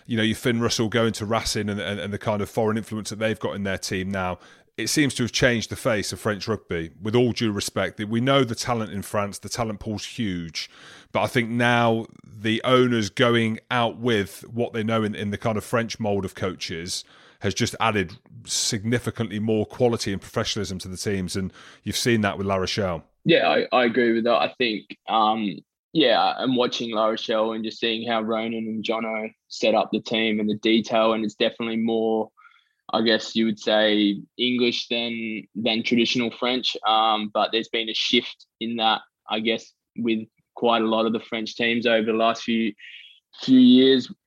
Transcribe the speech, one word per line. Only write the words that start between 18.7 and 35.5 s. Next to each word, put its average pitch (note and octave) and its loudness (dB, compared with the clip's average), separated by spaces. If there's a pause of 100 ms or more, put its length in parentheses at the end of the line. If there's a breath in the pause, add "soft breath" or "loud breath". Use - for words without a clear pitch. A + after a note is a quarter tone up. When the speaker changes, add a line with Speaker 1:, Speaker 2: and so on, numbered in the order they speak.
Speaker 1:
more G#2+ 2
quality A#2 0
and F#2+ -4
professionalism G2+ -4
to - -12
the F#2 -10
teams. F#2+ -4
And F#2+ -4 (300 loud breath)
you've G#2 -6
seen A#2 2
that G2 0
with G2 -4
La G2 0
Rochelle. F#2 -2 (200)
Speaker 2:
Yeah, D3+ 4
I, - 2 (100)
I B2 4
agree A#2+ 2
with A2+ 0
that. A#2 4
I D#2+ 0
think, A2+ -4 (120)
um, G#2+ 2 (360)
yeah, A2+ 4
and B2 0
watching A#2+ 0
La A2 2
Rochelle A2 0
and A2 -6
just A2 -8
seeing A2+ -2
how A2+ 0
Ronan A2+ -4
and A2 -6
Jono A2 -4 (160)
set A2 0
up G#2 2
the A2 0
team A2 0
and G#2+ -2
the G#2 -2
detail, A2+ 2
and A2 -2
it's G#2 -6
definitely A2+ -2
more, A2+ 0 (600 soft breath)
I A2+ 0
guess A2+ 0
you A2+ 2
would A2 -2
say, G#2+ 4 (180)
English A#2+ 0
than, A#2 -6 (120)